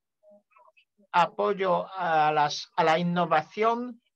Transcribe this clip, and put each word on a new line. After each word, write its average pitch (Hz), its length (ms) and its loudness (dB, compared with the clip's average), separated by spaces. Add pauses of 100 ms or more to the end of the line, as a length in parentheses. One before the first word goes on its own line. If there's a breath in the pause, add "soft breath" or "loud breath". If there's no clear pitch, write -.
(1120)
apoyo 185 800 0
a 160 400 0
las, 147 440 -2
a 170 80 2
la 160 140 2
innovación, 180 1000 -2 (160)